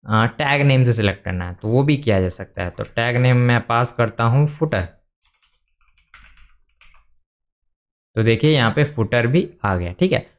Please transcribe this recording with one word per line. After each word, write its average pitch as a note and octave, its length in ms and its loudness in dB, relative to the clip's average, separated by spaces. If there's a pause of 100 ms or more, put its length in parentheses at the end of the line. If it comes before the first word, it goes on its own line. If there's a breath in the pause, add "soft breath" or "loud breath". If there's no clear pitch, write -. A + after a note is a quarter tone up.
अ, A2 200 2 (120)
टैग C#3+ 240 -2
नेम C3+ 220 4
से A#2+ 100 2
सिलेक्ट G2+ 320 -2
करना F2+ 220 -6
है F2 60 -10
तो G#2+ 140 -10
वो B2 160 2
भी D3 140 2
किया G2+ 240 0
जा F#2 80 0
सकता F#2+ 340 -12
है। F2+ 60 -6
तो - 160 -10
टैग A#2+ 320 -4
नेम B2+ 200 2
मैं A#2+ 300 2
पास A#2 260 0
करता A#2 300 -2
हूँ C3 240 2
फुटर, A#2 400 -4 (3250)
तो A2 80 0
देखिए A2+ 280 2
यहाँ A#2+ 200 2
पे D3 140 0
फुटर A#2+ 420 -2
भी D#3+ 220 0 (140)
आ G2 140 0
गया, F2 160 -6
ठीक F#3 180 0
है। - 140 -2 (140)